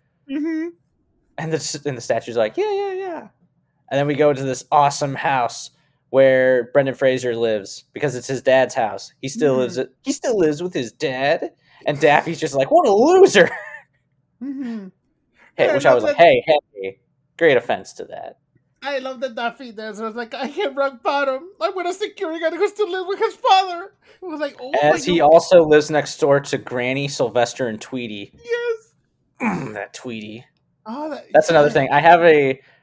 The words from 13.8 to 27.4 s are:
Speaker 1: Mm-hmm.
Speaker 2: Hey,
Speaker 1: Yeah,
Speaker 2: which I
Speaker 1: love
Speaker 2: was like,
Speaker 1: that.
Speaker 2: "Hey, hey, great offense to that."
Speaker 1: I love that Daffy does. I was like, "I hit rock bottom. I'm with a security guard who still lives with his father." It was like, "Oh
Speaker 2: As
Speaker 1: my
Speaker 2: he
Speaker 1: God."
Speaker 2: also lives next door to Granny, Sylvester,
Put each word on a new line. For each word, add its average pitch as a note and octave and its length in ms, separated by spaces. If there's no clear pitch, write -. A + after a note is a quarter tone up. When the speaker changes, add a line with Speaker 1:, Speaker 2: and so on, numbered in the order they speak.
Speaker 1:
Mm-hmm. A#3+ 460
Speaker 2:
Hey, D3+ 100
Speaker 1:
Yeah, D4+ 80
Speaker 2:
which - 120
I C#3+ 40
Speaker 1:
love B2+ 60
Speaker 2:
was A2 80
like, G#2+ 120
Speaker 1:
that. E3+ 60
Speaker 2:
"Hey, C#3 240
hey, G#2 520
great D#3 180
offense G2 380
to - 120
that." - 320
Speaker 1:
I C#4 160
love B3+ 200
that B3 140
Daffy A#3 380
does. G#3+ 280
I A3+ 60
was G#3+ 80
like, A3+ 180
"I C4 140
hit C#4+ 300
rock C#4 260
bottom. C#4+ 460
I'm F#4 140
with F4+ 140
a F4 40
security F4 480
guard E4 140
who F#4 140
still G4+ 220
lives F#4 180
with F#4+ 100
his G#4+ 160
father." F#4+ 580
It F#4 40
was D#4 140
like, C#4+ 200
"Oh B3 100
Speaker 2:
As C#4 260
Speaker 1:
my F3+ 60
Speaker 2:
he E3 60
Speaker 1:
God." E3 80
Speaker 2:
also E3+ 380
lives D3+ 260
next C#3+ 280
door C#3+ 220
to C#3 180
Granny, B2+ 500
Sylvester, B2 600